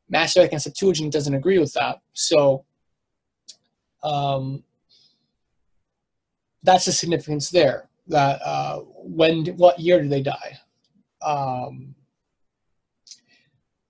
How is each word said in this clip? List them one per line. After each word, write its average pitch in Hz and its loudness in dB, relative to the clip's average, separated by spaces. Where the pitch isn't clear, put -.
Masoretic 165 2
and 151 -4
Septuagint 156 -2
doesn't 143 -2
agree 170 0
with 139 0
that. 127 -4
So, 143 2
um, 139 -4
that's 185 6
the 185 -2
significance 151 -4
there, 156 2
that, 139 0
uh, 143 -4
when, 160 -2
what 175 6
year 170 4
did 143 -2
they 139 -2
die? - -8
Um, 131 -6